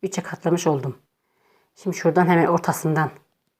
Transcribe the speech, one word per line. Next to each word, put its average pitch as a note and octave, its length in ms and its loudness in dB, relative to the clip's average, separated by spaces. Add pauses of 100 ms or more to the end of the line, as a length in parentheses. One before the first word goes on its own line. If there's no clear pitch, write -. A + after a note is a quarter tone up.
üçe F#3 200 -6
katlamış E3+ 440 -2
oldum. C#3 320 -2 (760)
Şimdi F3+ 220 -8
şuradan E3+ 300 2
hemen E3+ 200 4
ortasından D#3 640 0 (500)